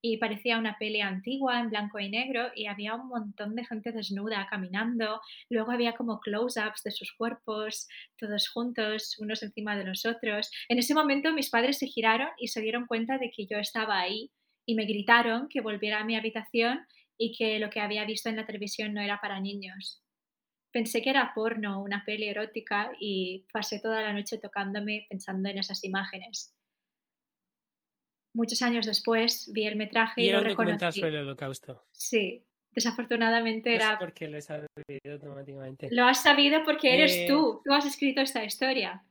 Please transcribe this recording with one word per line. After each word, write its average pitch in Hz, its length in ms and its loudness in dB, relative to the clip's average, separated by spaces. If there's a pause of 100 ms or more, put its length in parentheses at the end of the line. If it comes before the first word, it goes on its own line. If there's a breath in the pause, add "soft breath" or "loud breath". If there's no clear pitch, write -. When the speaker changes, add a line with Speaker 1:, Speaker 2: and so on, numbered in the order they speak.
Speaker 1:
Y 226 160 0
parecía 226 400 0
una 214 220 -2
peli 214 220 -2
antigua, 240 580 0
en 233 100 -2
blanco 208 300 -2
y 196 100 -4
negro, 240 460 -2
y 208 120 -6
había 208 280 -6
un 254 140 -10
montón 208 460 -6
de 240 100 -6
gente 226 260 -8
desnuda 202 580 -4
caminando. 214 720 -2 (300 loud breath)
Luego 226 220 0
había 240 220 2
como 226 280 -4
close-ups 220 640 -2
de 208 80 -2
sus - 220 -8
cuerpos, 220 760 -4 (300 loud breath)
todos 208 300 -2
juntos, 226 720 -2
unos 214 240 -6
encima 208 320 -4
de 196 80 -4
los 185 220 -6
otros. 226 460 -2 (180 loud breath)
En 240 100 4
ese 247 140 2
momento 294 400 4
mis 277 160 0
padres 254 300 2
se 269 80 -2
giraron 226 500 2
y 240 100 -6
se 220 140 -4
dieron 233 260 -2
cuenta 226 300 -2
de 247 120 -4
que 214 160 -10
yo 208 120 -4
estaba 208 420 0
ahí, 202 320 -2 (340)
y 233 100 0
me 214 100 0
gritaron 233 640 4
que 285 120 -4
volviera 214 380 -2
a 220 60 -4
mi 226 100 0
habitación 226 640 0 (380 soft breath)
y 226 200 0
que 214 220 2
lo 208 100 -2
que 214 120 -4
había 208 240 -2
visto 214 240 -4
en 220 80 -2
la 220 80 -6
televisión 208 480 -6
no 208 80 -4
era 202 200 -2
para 196 200 -6
niños. 196 600 -10 (680)
Pensé 226 300 0
que 254 80 0
era 269 260 2
porno, 214 480 -2
una 202 220 -6
peli 214 240 -4
erótica, 214 600 -4 (100)
y 190 500 -4
pasé 208 300 -6
toda 220 200 -2
la 214 120 -2
noche 208 240 -4
tocándome 208 720 -6
pensando 196 400 -4
en 196 80 -6
esas 196 260 -6
imágenes. 190 720 -6 (1800)
Muchos 226 260 0
años 233 240 2
después 226 680 0
vi 214 140 0
el 208 100 -2
metraje 226 460 2
Speaker 2:
Y 233 40 6
Speaker 1:
y 196 40 6
Speaker 2:
era 196 80 6
Speaker 1:
lo 202 60 4
Speaker 2:
un 220 60 2
documental 208 280 2 (120)
Speaker 1:
reconocí. 180 100 -4
Speaker 2:
sobre 160 160 0
el 147 100 -2
Holocausto. 135 680 -8
Speaker 1:
Sí, 214 540 -2 (260)
desafortunadamente 226 1000 2
Speaker 2:
No 226 60 4
sé 220 80 4
Speaker 1:
era 214 100 2
Speaker 2:
por 170 160 -6
qué 160 140 -8
lo 151 100 -8
he 147 40 -8
sabido 151 260 -10 (440)
automáticamente. 139 800 -12
Speaker 1:
Lo 247 140 6
has 262 160 8
sabido 285 420 8
porque 302 300 6
eres 277 220 8
Speaker 2:
Eh, 175 120 2
Speaker 1:
tú. 277 380 4
Tú 277 80 4
has 285 140 4
escrito 269 340 2
esta 269 220 0
historia. 208 680 -2